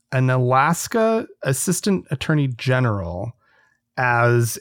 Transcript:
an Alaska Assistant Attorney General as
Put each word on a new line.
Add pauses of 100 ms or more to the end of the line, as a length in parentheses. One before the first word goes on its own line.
(120)
an
Alaska (160)
Assistant
Attorney
General (640)
as